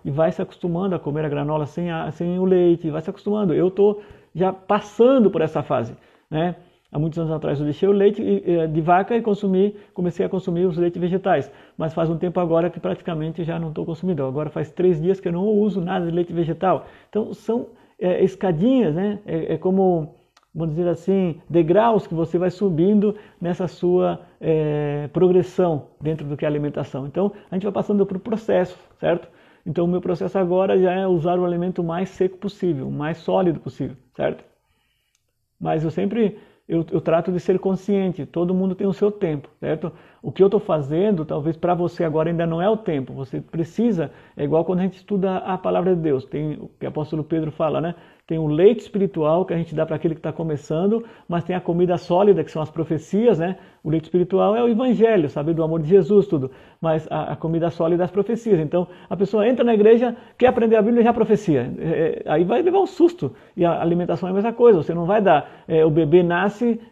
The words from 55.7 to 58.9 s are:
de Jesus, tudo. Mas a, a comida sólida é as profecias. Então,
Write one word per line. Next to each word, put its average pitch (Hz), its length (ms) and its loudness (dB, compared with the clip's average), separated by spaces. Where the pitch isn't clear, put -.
de 147 80 -4
Jesus, 190 360 6
tudo. 135 240 -2
Mas 160 320 0
a, 151 220 -4
a - 20 -6
comida 165 340 -2
sólida 170 340 0
é - 20 2
as 175 60 -6
profecias. 202 500 2
Então, 175 260 0